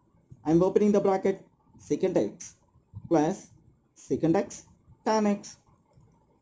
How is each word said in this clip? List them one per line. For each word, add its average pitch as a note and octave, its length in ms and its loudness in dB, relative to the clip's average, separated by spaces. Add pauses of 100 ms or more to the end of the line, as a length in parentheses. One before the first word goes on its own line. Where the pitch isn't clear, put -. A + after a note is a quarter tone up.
(440)
I D3 60 -2
am E3+ 120 4
opening G3 300 2
the G3+ 80 2
bracket, F#3+ 440 0 (340)
secant E3+ 380 -4
x - 380 -4 (540)
plus E3 400 0 (480)
secant D#3+ 400 -2
x - 280 -6 (400)
tan G#3+ 220 0
x G3+ 320 -4 (840)